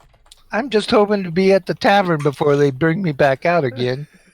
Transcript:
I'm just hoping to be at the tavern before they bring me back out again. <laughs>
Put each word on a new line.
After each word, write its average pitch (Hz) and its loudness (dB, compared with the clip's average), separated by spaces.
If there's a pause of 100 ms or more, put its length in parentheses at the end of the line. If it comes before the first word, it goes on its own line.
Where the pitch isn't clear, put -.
(520)
I'm 240 -4
just 208 -2
hoping 208 2
to 180 -8
be 190 2
at 190 2
the 180 -6
tavern 190 0
before 147 0
they 143 2
bring 165 -2
me 180 -2
back 135 0
out 170 0
again. 123 -4
<laughs> - -20 (160)